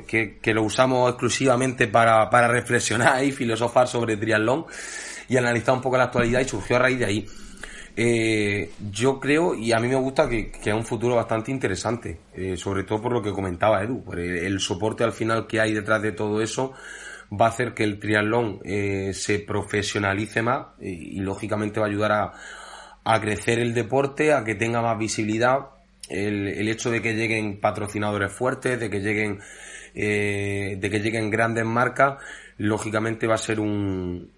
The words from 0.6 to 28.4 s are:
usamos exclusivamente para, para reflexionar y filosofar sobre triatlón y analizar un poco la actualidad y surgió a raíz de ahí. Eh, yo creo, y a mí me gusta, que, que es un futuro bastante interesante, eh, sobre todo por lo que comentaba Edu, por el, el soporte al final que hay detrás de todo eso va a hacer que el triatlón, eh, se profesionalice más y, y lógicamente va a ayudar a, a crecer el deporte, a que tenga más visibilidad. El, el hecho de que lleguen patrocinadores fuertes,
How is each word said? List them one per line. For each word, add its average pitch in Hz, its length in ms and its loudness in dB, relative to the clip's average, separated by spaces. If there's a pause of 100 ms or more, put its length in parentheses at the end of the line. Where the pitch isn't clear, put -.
usamos 127 460 4
exclusivamente 123 800 2
para, 113 400 6
para 120 200 6
reflexionar 120 760 2
y 139 80 2
filosofar 120 560 2
sobre 113 300 0
triatlón 110 480 2 (640)
y 123 80 4
analizar 120 360 2
un 123 60 0
poco 127 160 0
la 127 80 4
actualidad 120 360 2
y 135 40 2
surgió 120 320 0
a 123 40 4
raíz 127 180 2
de 120 80 0
ahí. 104 200 0 (720)
Eh, 110 720 2 (220)
yo 127 260 2
creo, 151 360 2
y 113 180 0
a 113 80 4
mí 120 80 2
me 131 80 2
gusta, 131 320 2
que, 110 240 -2
que - 160 -8
es 107 80 2
un 113 80 -2
futuro 120 320 0
bastante 113 340 0
interesante, 107 680 -4 (140)
eh, 92 240 -4
sobre 98 260 -2
todo 107 160 -2
por 120 120 -2
lo 120 100 0
que 101 100 -2
comentaba 95 500 2
Edu, 113 220 -4
por 85 160 -8
el, 87 160 -2
el 95 240 -2
soporte 107 420 -2
al 113 100 2
final 113 340 -2
que 110 140 0
hay 110 120 2
detrás 107 300 0
de 107 100 0
todo 107 300 -2
eso 131 320 -4 (560)
va 104 140 4
a 113 60 8
hacer 113 240 -2
que 113 100 0
el 104 140 0
triatlón, 107 680 0
eh, 98 480 -2
se 104 280 0
profesionalice 101 1000 -2
más 123 280 -2 (120)
y, 92 380 -10
y - 20 -2
lógicamente 104 580 -4
va 110 60 2
a 104 60 0
ayudar 104 220 0
a, 101 200 0 (720)
a 110 160 4
crecer 107 380 0
el 120 160 0
deporte, 135 580 2
a 131 120 2
que 110 100 -2
tenga 117 260 0
más 117 180 0
visibilidad. 110 600 2 (500)
El, 101 400 -2
el 98 220 -2
hecho 113 200 -2
de 113 120 0
que 113 100 0
lleguen 107 480 -2
patrocinadores 104 720 -2
fuertes, 127 480 -2